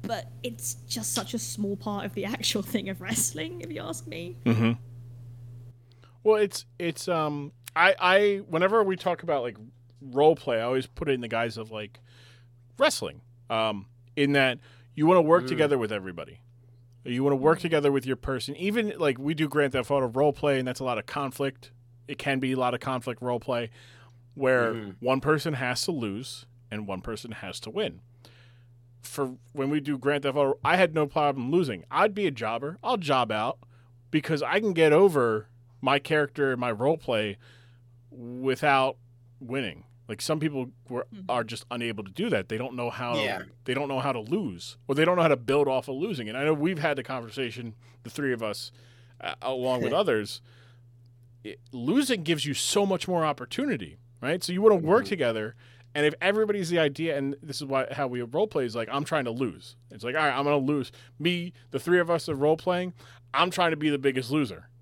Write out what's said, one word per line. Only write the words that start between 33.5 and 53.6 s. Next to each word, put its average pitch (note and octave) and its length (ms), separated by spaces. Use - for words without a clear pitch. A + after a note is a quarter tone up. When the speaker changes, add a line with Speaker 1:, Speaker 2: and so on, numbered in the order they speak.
Speaker 2:
because D3+ 320
I D3+ 180
can G#3+ 120
get D#3+ 200
over C3+ 560
my C3+ 180
character, C#3+ 560
my B2 160
role C3 260
play, G#2+ 400
without C3 840
winning. A#2 420
Like, G#2+ 140
some D#3 180
people C#3+ 320
were, B2 240
Speaker 1:
Mm-hmm. F#3+ 160
Speaker 2:
are A#2+ 140
just A2+ 280
unable A#2 320
to F#2+ 80
do G3+ 180
that. B2+ 200
They A2 80
don't B2 180
know A#2+ 140
how A#2+ 260
Speaker 3:
Yeah. G#2+ 280
Speaker 2:
they B2 80
don't C#3 160
know C3+ 100
how C3+ 140
to A#2+ 60
lose, A2 580
or C3+ 80
they D3+ 100
don't F3+ 120
know F3 60
how E3 60
to C#3+ 60
build C3+ 320
off C3 220
of C3 60
losing. C#3 340
And A#2 80
I C3+ 80
know D#3 80
we've D#3 260
had D3 180
the B2+ 60
conversation, A#2 720
the A#2+ 60
three C#3 220
of A#2 120
us, G#2 280
uh, - 220
along B2+ 400
with B2+ 120
Speaker 3:
<laughs> F3+ 80
Speaker 2:
others. A2 400
It, G2 160
losing G3+ 500
gives D3+ 220
you C#3+ 80
so - 320
much F#3+ 220
more F3 180
opportunity, C#3+ 720